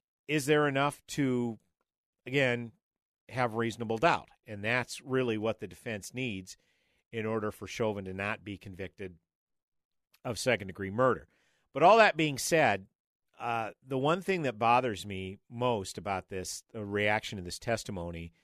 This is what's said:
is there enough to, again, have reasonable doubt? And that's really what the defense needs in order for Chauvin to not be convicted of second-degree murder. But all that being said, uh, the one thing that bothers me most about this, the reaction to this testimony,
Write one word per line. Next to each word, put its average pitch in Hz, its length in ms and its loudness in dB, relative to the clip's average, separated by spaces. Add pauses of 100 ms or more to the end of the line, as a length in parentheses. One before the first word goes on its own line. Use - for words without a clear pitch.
(300)
is 143 160 0
there 147 200 4
enough 143 420 0
to, 123 520 0 (640)
again, 123 460 0 (560)
have 120 280 -2
reasonable 113 420 -2
doubt? 127 320 2 (180)
And 104 160 -10
that's 120 380 -2
really 127 360 0
what 107 220 -2
the 104 80 -12
defense 98 460 -12
needs 110 420 -8 (560)
in 113 140 -6
order 110 260 -2
for 101 160 -12
Chauvin 104 380 -2
to 92 80 -8
not 101 320 -6
be 101 120 -8
convicted 92 580 -12 (1080)
of 120 160 -6
second-degree 98 500 -2
murder. 117 380 2 (460)
But 139 100 2
all 196 140 10
that 202 180 8
being 151 220 0
said, 113 480 4 (540)
uh, 113 320 -4 (140)
the 131 120 -4
one 156 240 2
thing 180 220 -2
that 120 140 -2
bothers 117 480 4
me 95 320 -8 (120)
most 117 480 -2
about 95 320 -4
this, 92 420 -8
the 107 140 -8
reaction 104 520 0
to 92 60 -10
this 87 160 -10
testimony, 85 720 -6 (120)